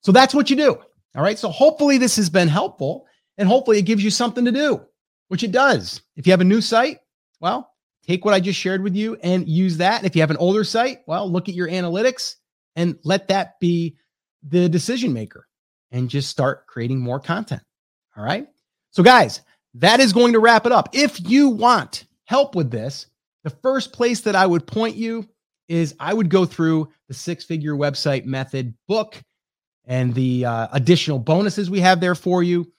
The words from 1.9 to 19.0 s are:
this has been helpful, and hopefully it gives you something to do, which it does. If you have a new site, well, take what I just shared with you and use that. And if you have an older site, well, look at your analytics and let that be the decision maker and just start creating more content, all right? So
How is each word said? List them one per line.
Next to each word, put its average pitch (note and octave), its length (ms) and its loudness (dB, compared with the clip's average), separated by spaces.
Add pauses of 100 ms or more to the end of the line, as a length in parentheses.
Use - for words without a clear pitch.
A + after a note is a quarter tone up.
this B3 200 2
has G3+ 120 0
been E3+ 200 2
helpful, D#3+ 580 -4 (320)
and G3 100 2
hopefully A#3 300 4
it F#3 80 0
gives G3+ 180 0
you G#3+ 60 0
something A#3+ 340 -2
to A#3+ 80 2
do, C#4 320 -2 (440)
which F#3+ 140 -4
it G#3+ 80 -4
does. A3+ 520 0 (120)
If D3 120 -6
you F3+ 80 6
have F3+ 80 2
a - 20 4
new G3+ 160 4
site, B3 380 -2 (420)
well, A3+ 320 -6 (340)
take F3+ 200 -2
what G#3 80 4
I F#3+ 60 4
just F#3 200 -4
shared F#3+ 220 -4
with G3 120 -4
you A3 280 -4
and F3 260 -2
use E3+ 300 0
that. G3 180 0
And G3 100 -6
if - 80 -2
you E3 60 2
have D#3 100 2
an D3+ 60 -2
older F#3+ 260 0
site, B3 440 -2
well, F#3 240 -6
look F3+ 180 -4
at F#3 60 -10
your F3 140 -4
analytics F#3 680 -4 (420)
and E3+ 260 -2
let F#3+ 260 -2
that F#3+ 320 -4
be E3+ 360 -2 (500)
the F3 220 2
decision G3+ 460 -2
maker - 340 -12 (420)
and B2 200 -4
just C#3 180 -4
start - 380 -2
creating B2 340 -6
more B2 180 -6
content, E3+ 440 -8 (520)
all G#3 100 -14
right? G3 220 -6 (440)
So F3+ 120 2